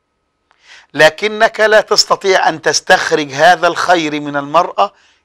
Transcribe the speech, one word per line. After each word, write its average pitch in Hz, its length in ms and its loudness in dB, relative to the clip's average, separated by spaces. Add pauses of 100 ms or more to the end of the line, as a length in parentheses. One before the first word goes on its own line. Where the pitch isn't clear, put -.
(960)
لكنك 208 680 0
لا 214 200 4
تستطيع 196 680 0
أن 160 140 -6
تستخرج 156 720 -2
هذا 165 340 2
الخير 165 540 -2
من 147 160 -8
المرأة 175 560 -2 (320)